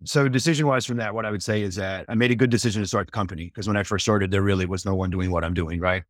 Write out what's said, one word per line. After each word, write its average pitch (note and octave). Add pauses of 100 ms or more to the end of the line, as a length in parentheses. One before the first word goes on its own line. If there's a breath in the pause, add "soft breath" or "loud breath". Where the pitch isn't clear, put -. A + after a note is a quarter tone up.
So C#3+
decision-wise C3+
from A#2+
that, G#2+
what A2
I G#2+
would G#2
say G#2+
is G2
that F#2+
I A#2
made A#2+
a B2
good A#2+
decision A2+
to F#2+
start G#2
the -
company, E2+
'cause G2
when G#2
I G2+
first G2
started, G2+
there G2
really G2
was F2+
no F#2+
one F#2+
doing F#2
what E2+
I'm E2+
doing, E2+
right? F#2